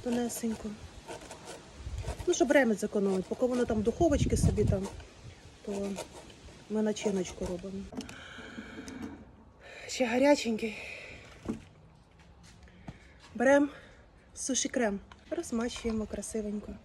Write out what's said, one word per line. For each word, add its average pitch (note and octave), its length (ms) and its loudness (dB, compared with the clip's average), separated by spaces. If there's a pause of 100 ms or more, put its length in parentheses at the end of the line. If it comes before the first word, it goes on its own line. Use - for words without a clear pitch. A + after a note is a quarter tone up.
тонесенько. A#3 640 -2 (1600)
Ну, F4 60 4
щоб D4+ 180 4
ремінь B3 260 8
зекономити. G3 520 2
Поки B3 160 0
воно B3 200 2
там A#3 120 0
в G#3+ 60 0
духовочці C4+ 540 4
собі F#3+ 280 6
там, G3 220 2 (800)
то G3+ 240 -4 (800)
ми G#3+ 120 0
начиночку G3+ 640 -2
робимо. F#3+ 380 -8 (2000)
Ще - 180 0
гаряченький. A#3 720 4 (2500)
Берем C#4 340 8 (680)
суші - 340 -2
крем. G#3 300 0 (300)
Розмащуємо A#3 760 -2
красивенько. G#3 680 -6 (120)